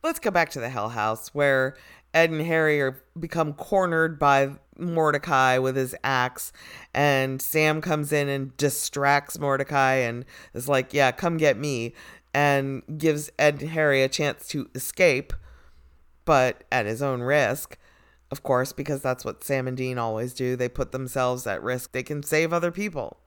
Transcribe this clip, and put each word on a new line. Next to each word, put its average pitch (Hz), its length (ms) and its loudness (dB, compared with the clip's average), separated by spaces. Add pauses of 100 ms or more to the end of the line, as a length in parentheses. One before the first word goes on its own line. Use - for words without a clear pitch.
Let's 320 140 -2
go 220 120 0
back 170 200 2
to 139 100 -8
the 117 80 -6
Hell 113 220 -4
House, 110 380 -4
where 139 480 2 (360)
Ed 165 180 4
and 156 120 -2
Harry 156 400 2
are 135 200 -4 (160)
become 160 360 -4
cornered 165 640 0
by 139 320 4 (260)
Mordecai 147 840 2
with 131 180 0
his 131 260 -2
axe, 127 500 -2 (400)
and 135 480 2
Sam 156 400 0
comes 151 320 -2
in 143 160 2
and 135 280 -6
distracts 143 800 0
Mordecai 139 560 2
and 120 300 -2 (280)
is 127 160 -8
like, 131 240 0
"Yeah, 135 200 4
come 170 240 -2
get 147 200 4
me," 117 380 -4 (400)
and 139 480 2 (160)
gives 151 400 0
Ed 147 240 4
and 156 80 -6
Harry 147 320 4
a 131 60 4
chance - 400 -4
to 143 260 -6
escape, 143 580 0 (920)
but 127 480 2
at 120 120 0
his 113 160 -4
own 135 220 -2
risk, 135 560 0 (520)
of - 120 -10
course, 127 300 0
because 143 300 -6
that's 131 220 -4
what - 200 -10
Sam 131 240 -2
and 127 80 -6
Dean 127 220 -6
always 117 360 -4
do. 127 220 -2
They 123 120 -2
put 127 240 -6
themselves 127 540 -4
at 95 160 -6
risk. 123 300 -6
They 131 100 -4
can 147 220 -8
save 160 280 2
other 170 200 0
people 170 540 -8